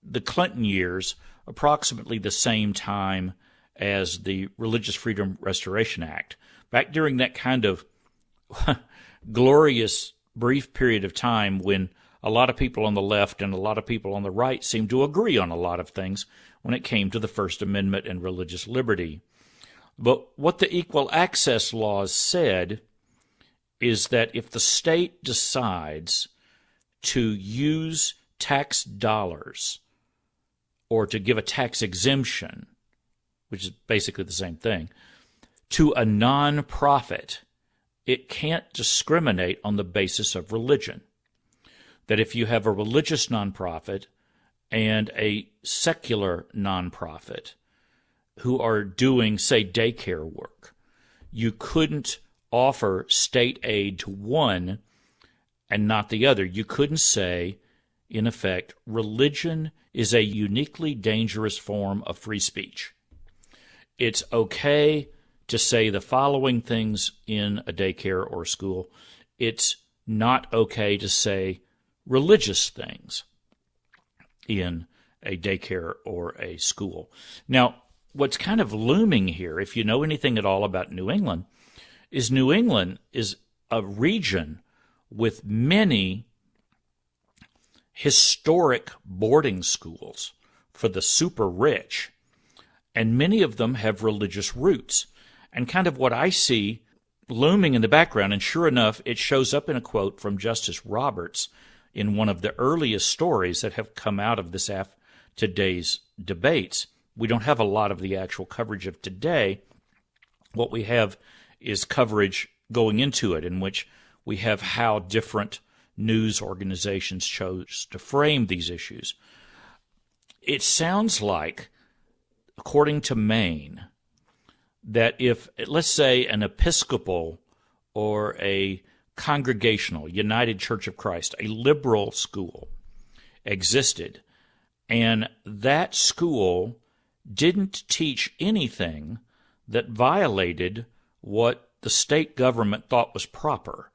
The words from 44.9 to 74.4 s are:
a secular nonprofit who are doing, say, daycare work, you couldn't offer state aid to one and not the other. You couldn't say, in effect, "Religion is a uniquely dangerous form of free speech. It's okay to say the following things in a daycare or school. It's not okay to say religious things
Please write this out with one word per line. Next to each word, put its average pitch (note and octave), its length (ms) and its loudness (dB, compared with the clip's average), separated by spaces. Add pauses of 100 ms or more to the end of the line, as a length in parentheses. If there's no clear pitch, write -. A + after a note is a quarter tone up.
a G#2+ 340 -2 (140)
secular G2 880 -2
nonprofit F2+ 1000 -6 (840)
who B2 200 0
are A2 240 0
doing, A2 540 2
say, A2+ 260 2
daycare F#2+ 600 -2
work, - 480 -16 (600)
you A2+ 180 0
couldn't D3+ 680 -2 (320)
offer A#2+ 560 2
state - 560 2
aid G2+ 340 0
to - 120 -8
one G2+ 680 0 (920)
and G#2 200 2
not G#2+ 220 0
the A2+ 160 2
other. A2 180 4
You F#2+ 200 -6
couldn't D3 340 -2
say, F2+ 600 0 (500)
in A2 200 0
effect, F#2 440 -4 (140)
"Religion C#3+ 840 -2 (200)
is A2+ 220 0
a A2+ 80 8
uniquely G#2+ 720 -2
dangerous G#2+ 640 -2
form G2+ 480 -4
of - 120 -8
free G#2+ 200 -6
speech. - 560 -8 (1040)
It's A#2 240 0 (100)
okay D3 760 2 (400)
to A#2 100 -2
say A2 300 4
the G2+ 120 -2
following C3 600 2
things A2 520 -2 (160)
in G#2 400 -2
a - 40 -8
daycare F#2+ 560 -2
or E2+ 160 -8
school. F#2 460 -6 (480)
It's - 380 -2 (280)
not A2+ 480 0
okay G#2+ 440 2
to G2 120 -4
say F#2+ 520 -2 (440)
religious C3+ 640 4
things - 540 -12 (1300)